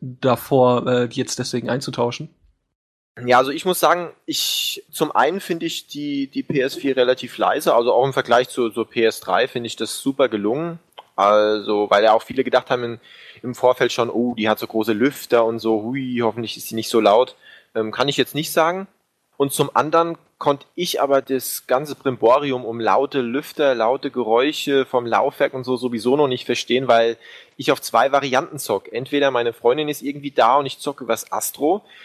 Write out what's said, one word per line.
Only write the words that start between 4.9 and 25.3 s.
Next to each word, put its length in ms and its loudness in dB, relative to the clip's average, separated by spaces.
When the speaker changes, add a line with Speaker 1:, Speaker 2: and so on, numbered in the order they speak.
Speaker 2:
einen 300 0
finde 260 -6
ich 180 -10
die, 400 -6
die 160 -6
P 180 -2
S 140 0
vier 240 -2
relativ 400 0
leise, 380 2
also 180 4
auch 100 4
im 100 0
Vergleich 360 2
zu, 220 -2
zur 180 -4
P 140 0
S 160 0
drei 280 0
finde 200 -8
ich 80 -10
das 240 -8
super 280 0
gelungen. 520 -4
Also, 760 2
weil 160 4
ja 80 6
auch 100 2
viele 220 -4
gedacht 240 0
haben 160 -2
in, 140 -10
im 100 -6
Vorfeld 380 2
schon, 180 -2
oh, 260 -2
die 120 -2
hat 100 2
so 80 -8
große 280 -2
Lüfter 500 2
und 160 -2
so, 240 0
hui, 400 -6
hoffentlich 320 -4
ist 160 -14
die 40 -8
nicht 120 -6
so 140 2
laut. 340 4
Ähm, 160 -4
kann 160 -2
ich 80 -4
jetzt 200 -2
nicht 180 -6
sagen. 340 0
Und 160 -2
zum 240 0
anderen 420 2
konnte 280 -2
ich 260 -4
aber 200 2
das 460 -6
ganze 280 -2
Brimborium 680 0
um 160 -8
laute 400 2
Lüfter, 560 0
laute 360 0
Geräusche 720 0
vom 200 -2
Laufwerk 480 0